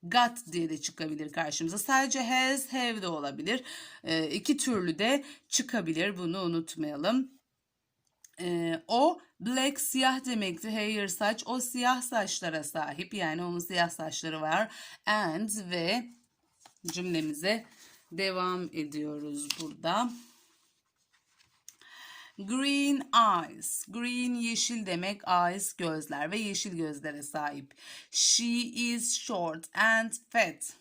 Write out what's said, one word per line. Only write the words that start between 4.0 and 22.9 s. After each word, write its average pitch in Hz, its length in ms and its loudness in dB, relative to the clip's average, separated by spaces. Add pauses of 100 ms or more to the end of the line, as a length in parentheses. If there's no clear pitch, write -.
E, 160 260 0
iki 233 280 0
türlü 180 420 2
de 262 240 4 (260)
çıkabilir. 185 680 0
Bunu 180 240 -2
unutmayalım. 165 920 0 (1080)
E, 170 480 0
o 277 340 4 (180)
black, 262 420 0
siyah 262 440 2
demekti. 214 460 -2
Hair, 214 360 0
saç. 208 380 0
O 254 140 -2
siyah 247 420 2
saçlara 185 640 -2
sahip. 156 500 -6
Yani 170 300 -2
onun 175 160 -2
siyah 175 300 0
saçları 160 520 -6
var. 175 300 2 (340)
And 208 440 0 (220)
ve 180 380 0 (840)
cümlemize 175 720 0 (460)
devam 180 520 0
ediyoruz 147 840 -6 (140)
burada. 165 500 0 (2250)
Green 277 760 2